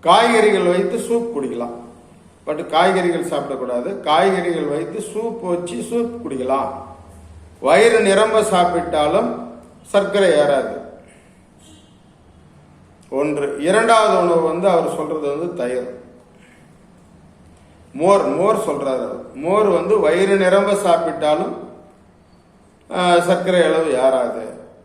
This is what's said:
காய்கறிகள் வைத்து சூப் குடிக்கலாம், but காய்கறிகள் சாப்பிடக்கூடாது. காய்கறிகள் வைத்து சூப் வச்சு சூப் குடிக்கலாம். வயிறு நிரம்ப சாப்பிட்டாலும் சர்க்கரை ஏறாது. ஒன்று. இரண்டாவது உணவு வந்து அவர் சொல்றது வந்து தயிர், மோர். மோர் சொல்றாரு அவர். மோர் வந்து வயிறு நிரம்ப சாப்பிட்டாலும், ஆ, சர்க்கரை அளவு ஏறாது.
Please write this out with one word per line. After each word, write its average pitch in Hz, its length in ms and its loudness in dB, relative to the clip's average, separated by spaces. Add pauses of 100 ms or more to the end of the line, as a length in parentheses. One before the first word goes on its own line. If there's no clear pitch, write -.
காய்கறிகள் 208 640 4
வைத்து 185 260 -2
சூப் 233 360 -4
குடிக்கலாம், 120 400 -8 (720)
but 151 300 -6
காய்கறிகள் 175 560 2
சாப்பிடக்கூடாது. 135 680 -6
காய்கறிகள் 170 760 0
வைத்து 170 260 -6 (120)
சூப் 220 360 -6
வச்சு 175 400 -4
சூப் 233 340 -4
குடிக்கலாம். 131 480 -4 (920)
வயிறு 214 400 6
நிரம்ப 214 400 4
சாப்பிட்டாலும் 175 920 0 (640)
சர்க்கரை 196 360 2
ஏறாது. 143 460 2 (2250)
ஒன்று. 143 380 -4 (220)
இரண்டாவது 220 540 4
உணவு 170 180 2 (100)
வந்து 180 160 0
அவர் 170 280 0
சொல்றது 151 380 -6
வந்து 170 160 -6 (120)
தயிர், 123 380 -6 (1900)
மோர். 170 320 2 (120)
மோர் 202 300 0
சொல்றாரு 135 400 -4
அவர். - 120 -10 (140)
மோர் 190 340 0
வந்து 185 320 2
வயிறு 180 440 2
நிரம்ப 190 300 2
சாப்பிட்டாலும், 165 800 0 (1400)
ஆ, 180 240 4
சர்க்கரை 180 440 2
அளவு 160 260 0 (160)
ஏறாது. 120 380 0 (420)